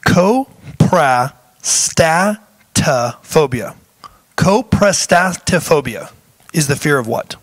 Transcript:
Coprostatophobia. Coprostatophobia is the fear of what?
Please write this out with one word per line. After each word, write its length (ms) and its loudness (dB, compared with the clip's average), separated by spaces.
Coprostatophobia. 3750 -2
Coprostatophobia 1700 0
is 140 -2
the 80 0
fear 220 0
of 100 -2
what? 360 -8